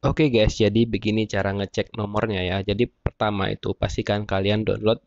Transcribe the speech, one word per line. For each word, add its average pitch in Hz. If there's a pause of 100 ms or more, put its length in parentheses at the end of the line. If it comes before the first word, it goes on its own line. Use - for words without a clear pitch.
Oke 151
guys, 110
jadi 107
begini 110
cara 98
ngecek 101
nomornya 104
ya. 92
Jadi 104
pertama 104
itu 101
pastikan 104
kalian 101
download 107